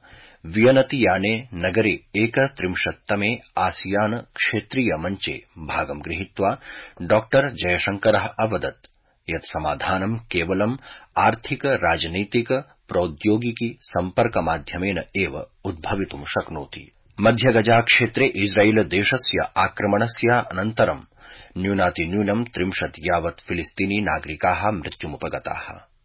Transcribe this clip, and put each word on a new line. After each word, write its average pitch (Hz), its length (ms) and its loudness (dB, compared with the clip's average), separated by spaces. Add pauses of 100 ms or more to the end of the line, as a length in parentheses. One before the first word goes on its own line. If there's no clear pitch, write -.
(460)
वियनतियाने 110 1080 4
नगरे 92 460 2 (160)
एकत्रिंशत्तमे 104 1200 0 (220)
आसियान 98 580 0 (200)
क्षेत्रीय 110 600 -2
मञ्चे 87 480 -6 (140)
भागं 78 420 -6
गृहीत्वा 95 580 -2 (440)
डॉक्टर 110 480 2
जयशंकरः 98 760 0 (140)
अवदत् 92 460 -2 (440)
यत् 82 140 -6
समाधानं 95 720 -2
केवलं 95 600 -2 (420)
आर्थिक, 113 480 0
राजनैतिक, 104 1000 0 (240)
प्रौद्योगिकी 107 920 0
सम्पर्क 101 560 0
माध्यमेन 87 600 -2 (180)
एव 76 300 -4 (180)
उद्भवितुं 90 600 -6
शक्नोति। - 680 -8 (280)
मध्यगजा 113 600 6
क्षेत्रे 117 460 2
इस्राएल 104 580 4
देशस्य 95 540 0 (180)
आक्रमणस्य 104 800 2
अनन्तरं 101 680 0 (580)
न्यूनातिन्यूनं 98 880 0
त्रिंशत् 92 540 -4
यावत् 85 420 -2
फिलिस्तीनी 95 600 -2
नागरिकाः 87 680 0
मृत्युमुपगताः, - 1080 -8 (260)